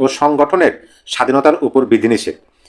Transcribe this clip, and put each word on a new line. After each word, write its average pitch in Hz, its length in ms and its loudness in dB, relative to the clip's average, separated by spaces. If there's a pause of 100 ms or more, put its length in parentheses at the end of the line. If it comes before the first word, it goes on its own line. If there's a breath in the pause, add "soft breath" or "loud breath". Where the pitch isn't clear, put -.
ও 135 80 2
সংগঠনের 147 800 0 (180 soft breath)
স্বাধীনতার 135 540 0
উপর 131 260 0
বিধিনিষেধ 110 480 0 (340)